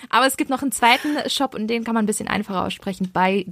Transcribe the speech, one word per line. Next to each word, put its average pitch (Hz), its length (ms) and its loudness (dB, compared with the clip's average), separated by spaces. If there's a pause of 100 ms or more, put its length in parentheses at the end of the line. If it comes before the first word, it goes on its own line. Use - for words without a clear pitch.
Aber 240 160 4
es 277 100 2
gibt - 140 -2
noch 269 120 -2
einen 277 120 -2
zweiten 269 560 2
Shop - 260 -2
und 214 120 -6
den 233 180 -2
kann 233 80 -2
man 226 100 2
ein 208 40 0
bisschen - 200 -4
einfacher 190 380 -2
aussprechen. 185 480 -6
By 185 380 2